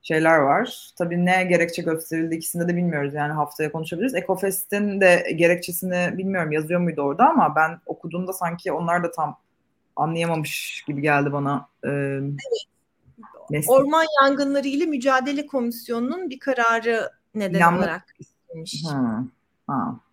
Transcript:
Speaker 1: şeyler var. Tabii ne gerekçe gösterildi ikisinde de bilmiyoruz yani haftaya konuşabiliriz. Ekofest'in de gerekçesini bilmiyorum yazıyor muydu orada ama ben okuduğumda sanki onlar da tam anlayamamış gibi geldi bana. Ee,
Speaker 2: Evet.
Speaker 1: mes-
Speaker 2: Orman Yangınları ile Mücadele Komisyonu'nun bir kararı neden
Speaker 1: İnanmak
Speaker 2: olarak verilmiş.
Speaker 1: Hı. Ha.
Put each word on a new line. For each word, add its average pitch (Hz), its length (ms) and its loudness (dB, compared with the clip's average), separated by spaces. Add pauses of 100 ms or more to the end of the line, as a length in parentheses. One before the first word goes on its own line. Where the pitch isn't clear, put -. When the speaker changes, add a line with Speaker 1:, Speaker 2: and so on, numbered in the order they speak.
Speaker 1:
şeyler 160 360 4
var. 160 600 2
Tabii 175 280 0
ne 185 180 4
gerekçe 170 380 2
gösterildi 160 540 -4
ikisinde 170 320 -4
de 175 80 0
bilmiyoruz 151 380 -2
yani 147 200 -4
haftaya 151 380 -4
konuşabiliriz. 170 440 -4
Ekofest'in 196 880 -2
de 175 340 6
gerekçesini 175 840 0
bilmiyorum 185 340 -2
yazıyor 156 280 -2
muydu 170 220 -2
orada 147 280 4
ama 170 260 2
ben 160 300 2
okuduğumda 175 480 -8
sanki 170 380 -6
onlar 170 320 0
da 170 80 -4
tam - 260 -6 (580)
anlayamamış 160 920 -4
gibi 143 140 -4
geldi 143 320 2
bana. 143 340 -2 (180)
Ee, - 40 -2
Speaker 2:
Evet. 143 760 -4 (840)
Speaker 1:
mes- 160 200 0
Speaker 2:
Orman 285 340 6 (180)
Yangınları 277 440 2
ile 277 180 0
Mücadele 277 640 0
Komisyonu'nun 247 800 -4
bir 269 100 -12
kararı 233 720 0 (240)
neden 190 240 0
Speaker 1:
İnanmak 277 200 6
Speaker 2:
olarak 170 360 -4 (340)
verilmiş. 160 360 -10
Speaker 1:
Hı. 127 380 -2 (440)
Ha. 131 320 -4 (140)